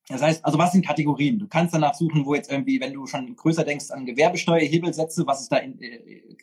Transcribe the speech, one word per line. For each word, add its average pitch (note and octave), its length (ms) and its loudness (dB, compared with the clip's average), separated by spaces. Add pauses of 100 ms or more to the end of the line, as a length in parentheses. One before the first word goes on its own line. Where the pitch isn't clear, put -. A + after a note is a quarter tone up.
das C3 140 -4
heißt, D#3+ 220 2
also - 120 2
was E3+ 140 4
sind F#3 160 4
Kategorien? C#3+ 540 0
Du G2+ 80 -8
kannst E3+ 260 0
danach D3 200 2
suchen, D3 320 0
wo C#3+ 100 2
jetzt B2+ 120 -6
irgendwie, C3+ 320 -2
wenn C3+ 120 -4
du C#3 160 -12
schon B2+ 260 -8
größer D#3+ 300 0
denkst C#3+ 260 -6
an C3+ 160 -8
Gewerbesteuerhebelsätze, D#3+ 1200 2
was C#3 140 0
ist - 100 -14
da C#3 60 2
in, C3 240 -4
äh, - 640 -18